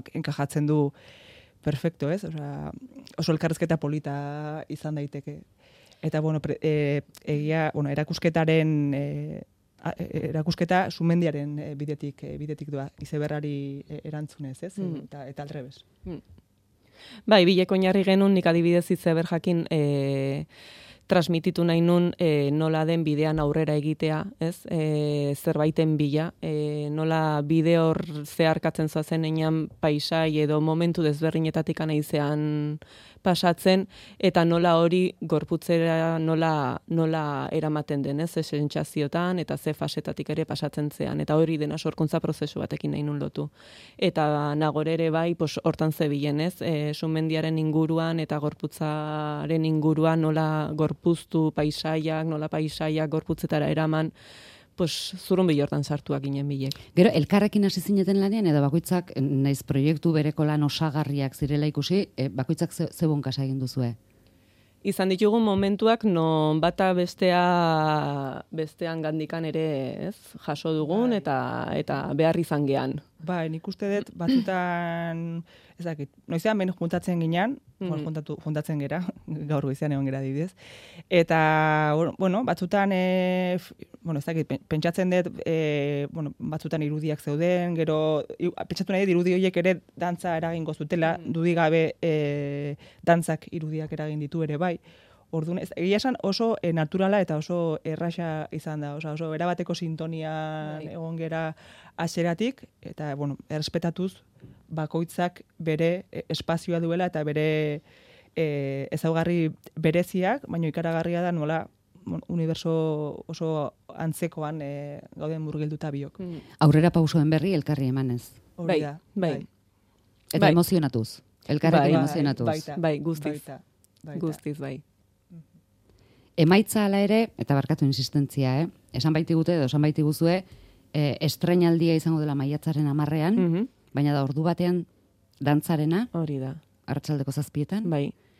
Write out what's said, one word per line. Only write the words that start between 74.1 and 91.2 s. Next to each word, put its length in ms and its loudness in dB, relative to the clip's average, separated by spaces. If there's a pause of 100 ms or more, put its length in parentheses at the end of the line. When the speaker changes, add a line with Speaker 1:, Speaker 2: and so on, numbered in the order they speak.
Speaker 1:
batzutan, 1300 -2 (340)
ez 80 -10
dakit, 240 -8 (160)
noizean 320 0
behin 180 0
juntatzen 440 -2
ginean, 380 0 (220)
Speaker 2:
Mhm. 80 -4
Speaker 1:
bueno, 160 -4
juntatu, 320 -8
juntatzen 420 -4
gera, 220 -4 (260)
<laughs> 0 -
gaur 380 -4
goizean 280 -2
egon 120 0
gera 140 -4
adibidez. 360 -4 (560)
Eta, 840 4
bueno, 220 0
bueno, 260 2
batzutan, 480 2
eh, 640 2
f-, 180 -10 (260)
bueno, 180 -4
ez 60 -6
dakit, 220 -2
pen-, 220 -6
pentsatzen 420 0
dut, 220 2 (120)
eh, 680 0
bueno, 260 -6
batzutan 440 -6
irudiak 380 -4
zeuden, 560 0
gero, 480 2 (140)
i-, 120 -2
pentsatu 420 -4
nahi 140 2
dut 100 4
irudi 180 4
horiek 220 2
ere 240 2 (160)
dantza 400 -4
eragingo 380 -4
zutela, 440 0
Speaker 2:
Mhm. 140 -6